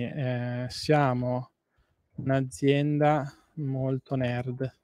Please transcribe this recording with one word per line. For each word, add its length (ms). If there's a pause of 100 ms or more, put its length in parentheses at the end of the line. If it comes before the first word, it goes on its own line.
eh, 680
"Siamo 800 (680)
un'azienda 1160 (220)
molto 640
nerd, 560 (100)